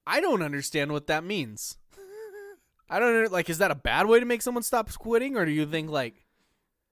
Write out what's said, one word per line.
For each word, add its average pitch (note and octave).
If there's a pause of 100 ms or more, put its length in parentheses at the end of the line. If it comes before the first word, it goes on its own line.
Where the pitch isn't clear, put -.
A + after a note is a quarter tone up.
I G3+
don't D4+
understand C#3+
what D3
that D#3+
means. D3 (1120)
I E3+
don't A#3+
under-, A3+
like, F3+
is D#3+
that F#3+
a D3
bad C3+
way A3+
to B3
make A#3+
someone A#3+
stop A3+
quitting, A#3+
or G3
do D#3
you D3+
think, D#3
like, C3 (680)